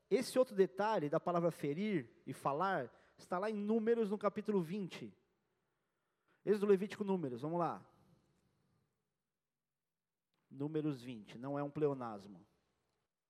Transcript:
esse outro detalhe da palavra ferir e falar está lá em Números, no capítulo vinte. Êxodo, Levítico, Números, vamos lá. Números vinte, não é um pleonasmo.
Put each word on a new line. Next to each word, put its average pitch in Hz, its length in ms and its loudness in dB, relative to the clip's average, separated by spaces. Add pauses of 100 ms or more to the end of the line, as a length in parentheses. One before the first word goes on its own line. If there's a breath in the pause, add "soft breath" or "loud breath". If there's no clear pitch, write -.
esse 240 300 2
outro 254 160 4
detalhe 190 560 2
da 160 80 4
palavra 175 320 2
ferir 156 580 -2 (160)
e - 80 -10
falar 151 560 0 (300 soft breath)
está - 200 -4
lá 208 120 -2
em 214 60 -4
Números, 220 540 2
no 208 80 -2
capítulo 208 440 0
vinte. 160 500 -8 (1300)
Êxodo, 202 220 2
Levítico, 202 360 2
Números, 175 400 -2
vamos 160 160 -4
lá. 139 260 -2 (2750)
Números 147 540 -2
vinte, 117 340 -14
não 139 220 -4
é 143 40 -2
um 143 80 -4
pleonasmo. 117 760 -2 (840)